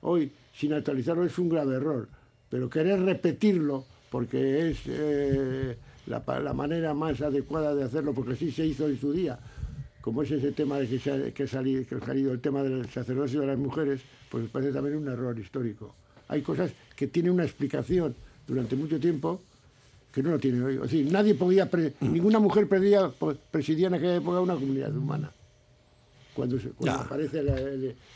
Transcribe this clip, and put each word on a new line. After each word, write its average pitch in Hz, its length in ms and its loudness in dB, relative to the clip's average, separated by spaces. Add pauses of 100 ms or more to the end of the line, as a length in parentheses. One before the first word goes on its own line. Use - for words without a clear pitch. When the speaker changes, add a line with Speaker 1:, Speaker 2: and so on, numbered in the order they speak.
Speaker 1:
hoy, 139 320 0 (240)
sin 147 160 0
actualizarlo, 151 540 0
es - 120 -4
un 180 120 2
grave 143 260 0
error. 131 320 -2 (400)
Pero 127 220 -4
querer 185 320 2
repetirlo, 170 840 2 (260)
porque 135 600 0
es, 135 160 -4
eh, 135 920 -2 (300)
la 117 180 -6
pa-, 131 160 -2
la 139 140 -4
manera 151 400 -2
más 147 260 -2
adecuada 147 540 -2
de 139 100 0
hacerlo, 131 300 -2
porque 120 180 -4
así 143 180 -4
se 143 140 -2
hizo 151 240 0
en 135 100 -2
su 143 140 -2
día, 160 260 -2 (600)
como 117 220 -2
es 139 80 -2
ese 143 220 0
tema 143 260 -2
de 135 100 -2
que 127 100 -2
se - 120 -4
ha, 135 220 -2
que 139 140 -4
sali-, 131 380 -2
que 127 120 -8
ha 123 40 -6
salido 131 320 0
el 123 80 -4
tema 139 220 0
del 131 260 -2
sacerdocio 131 540 -2
de 135 40 0
las 135 120 0
mujeres, 139 420 -2 (300)
pues 117 140 -4
me 117 40 -6
parece 135 240 -2
también 139 240 -2
un 151 100 -4
error 123 320 -4
histórico. 110 560 -8 (360)
hay 151 120 -2
cosas 160 280 -2 (260)
que 143 120 -2
tienen 175 240 2
una 180 120 4
explicación 143 720 0 (320)
durante 127 300 -2
mucho 151 240 0
tiempo 165 400 0 (720)
que 135 100 0
no 151 80 2
lo 156 80 2
tienen 123 260 2
hoy. 135 120 0
Es - 60 -4
decir, 151 280 2
nadie 208 240 6
podía 180 360 4
pre-, 160 300 2
Speaker 2:
Mm. 143 120 2
Speaker 1:
ninguna 196 260 6
mujer 202 300 6
pedía, 196 420 6
po-, 151 240 -2 (160)
presidía 160 380 2
en 180 60 2
aquella 175 220 2
época 175 240 0
una 185 140 2
comunidad 135 420 -2
humana. 147 360 -4 (1040)
Cuando 131 260 -2
se, - 100 -8
cuando - 280 -2
Speaker 2:
Ya. 123 60 -6
Speaker 1:
aparece 143 380 -4
la, 139 160 0
el, 131 360 -4 (220)